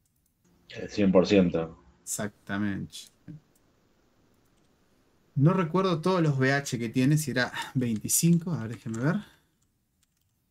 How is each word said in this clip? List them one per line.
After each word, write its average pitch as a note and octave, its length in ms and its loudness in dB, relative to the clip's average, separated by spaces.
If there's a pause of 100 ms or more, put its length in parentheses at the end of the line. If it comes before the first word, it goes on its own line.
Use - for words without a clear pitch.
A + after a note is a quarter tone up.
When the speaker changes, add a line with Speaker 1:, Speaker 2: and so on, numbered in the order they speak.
(720)
Speaker 1:
El - 180 -12
cien G2 240 2
por F2+ 140 6
ciento. E2+ 520 2 (240)
Speaker 2:
Exactamente. G2+ 920 -8 (2500)
No D3 180 4
recuerdo F3+ 480 0
todos F3+ 220 0
los D3 160 0
B C3 160 2
H C#3 240 -4
que A#2 100 -6
tiene, C3 300 2
si D3+ 140 -4
era B2 200 -2 (220)
veinticinco, C3 760 0
a A2+ 100 -4
ver, A2+ 140 -8
déjenme A2+ 220 -10
ver. C#3 180 0 (1300)